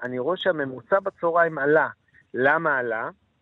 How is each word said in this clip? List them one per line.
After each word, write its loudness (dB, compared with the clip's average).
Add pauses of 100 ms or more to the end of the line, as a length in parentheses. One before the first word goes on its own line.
אני -6
רואה -2
שהממוצע -2
בצהריים 0
עלה. 4 (460)
למה 2
עלה? -4 (320)